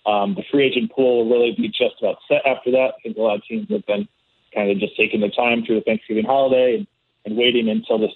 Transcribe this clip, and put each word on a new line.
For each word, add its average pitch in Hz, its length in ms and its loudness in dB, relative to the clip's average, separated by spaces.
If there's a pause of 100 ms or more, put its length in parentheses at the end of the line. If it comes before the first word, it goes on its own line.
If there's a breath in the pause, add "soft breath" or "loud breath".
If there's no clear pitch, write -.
Um, 101 280 0
the 90 160 -6
free 139 160 4
agent 117 240 -2
pool 123 340 2
will 120 140 2
really 120 180 2
be 113 120 -4
just - 320 -4
about 98 160 -2 (100)
set 147 180 0
after 127 280 -2
that. 131 260 0
I - 60 -20
think 113 120 -10
a 107 40 -8
lot 110 160 0
of 101 80 -10
teams 107 260 -8
have 104 160 -4
been 104 220 -4 (460)
kind 104 160 0
of 101 80 0
just 101 200 -2
taking 110 220 0
their 104 100 0
time 120 340 0
through 113 120 0
the 104 40 0
Thanksgiving 110 460 -2
holiday 127 500 2
and, 202 100 -6 (380)
and 107 140 -6
waiting 120 320 2
until 110 280 -2
this 104 180 0